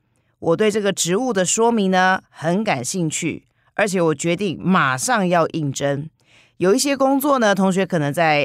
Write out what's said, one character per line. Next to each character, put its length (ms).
，“我 140
对 160
这 120
个 100
职 240
务 160
的 140
说 260
明 180
呢， 380
很 340
感 220
兴 240
趣， 380
而 160
且 140
我 120
决 220
定 260
马 360
上 280
要 220
应 240
征。” 380
有 160
一 40
些 180
工 240
作 180
呢， 160
同 180
学 140
可 140
能 120
在， 320